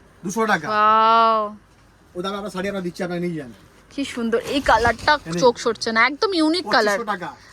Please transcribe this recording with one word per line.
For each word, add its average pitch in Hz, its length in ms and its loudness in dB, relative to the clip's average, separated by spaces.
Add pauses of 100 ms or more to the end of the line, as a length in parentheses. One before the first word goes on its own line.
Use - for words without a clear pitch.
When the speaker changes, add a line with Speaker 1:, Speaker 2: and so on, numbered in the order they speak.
(240)
Speaker 1:
দুশো 220 220 -2
টাকা। 190 220 -2
Speaker 2:
ওয়াও। 220 880 4 (580)
Speaker 1:
ও 175 80 -8
দামে 196 140 -6
আমরা 202 140 -10
শাড়ি 185 180 -6
আমরা 196 120 -6
দিচ্ছি, 175 220 -8
আপনারা 175 180 -4
নিয়ে 175 140 -4
যান। 131 180 -10 (380)
Speaker 2:
কি 277 140 -6
সুন্দর, 226 360 -2
এই 277 200 -2
কালারটা 233 520 2
Speaker 1:
এই 277 200 -2
নিন। 175 80 -2
Speaker 2:
চোখ 240 180 6
সরছে 226 340 -4
না, 226 140 4
একদম 381 280 -2
ইউনিক 320 300 0
কালার। 220 340 2
Speaker 1:
পঁচিশশো 208 140 -6
টাকা। 175 240 -10 (160)